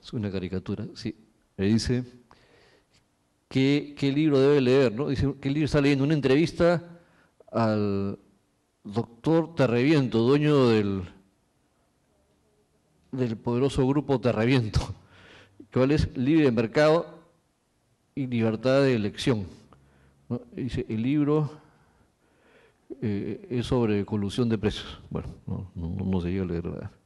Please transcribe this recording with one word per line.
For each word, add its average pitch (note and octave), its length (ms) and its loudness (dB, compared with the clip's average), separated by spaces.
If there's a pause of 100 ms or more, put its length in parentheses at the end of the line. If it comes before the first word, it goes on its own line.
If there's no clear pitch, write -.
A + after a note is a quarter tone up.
es - 120 -18
una G#2 160 -4
caricatura, F#2 560 -6 (100)
sí. - 200 -8 (400)
Le G2 120 0
dice, A2+ 360 2 (1400)
¿qué, C#3+ 500 0
qué C#3 140 0
libro D3 260 2
debe C#3+ 220 6
leer, B2+ 320 4
no? B2+ 160 -6
Dice, C3+ 320 -2
¿qué C3+ 100 -4
libro D3 160 0
está D3 140 2
leyendo? C#3 240 2
Una D3 100 2
entrevista D#3 880 0 (500)
al G#2 680 0 (640)
doctor D#3 720 -2
Terreviento, B2 640 2
dueño C#3+ 480 4
del, G2+ 360 2 (2000)
del B2 240 -4
poderoso B2+ 500 0
grupo C#3 320 0
Terreviento. A2+ 640 0 (920)
¿Cuál C3 200 2
es? D3+ 260 -2
Libre C#3+ 340 4
mercado D3+ 540 2 (1080)
y C3+ 140 -6
libertad A#2 540 0
de C3+ 140 2
elección, G#2 520 -2 (800)
¿no? A#2+ 140 -6 (120)
Dice, B2+ 360 -6
el A2 120 -4
libro, D3 480 0 (1500)
eh, G#2 480 -8
es A#2+ 180 -4
sobre G#2+ 360 0
colusión G#2+ 460 -2
de A2+ 80 0
precios. - 420 -6 (100)
Bueno, - 200 -8 (180)
no, F#2 260 -10
no, F2+ 320 -6
no F#2+ 140 -2
se F2 120 -6
llega F#2+ 120 -4
a F2+ 40 -6
leer E2+ 180 -6
nada. E2+ 260 -10 (140)